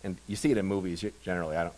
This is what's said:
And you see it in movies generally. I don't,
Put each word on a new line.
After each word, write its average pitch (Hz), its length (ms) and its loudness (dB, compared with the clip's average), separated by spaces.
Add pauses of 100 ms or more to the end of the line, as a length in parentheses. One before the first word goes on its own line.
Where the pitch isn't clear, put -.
And 92 140 -4 (100)
you 101 80 -4
see 147 160 2
it 113 60 6
in 95 80 2
movies 95 400 0 (180)
generally. 85 320 -2
I 85 80 2
don't, 85 140 -4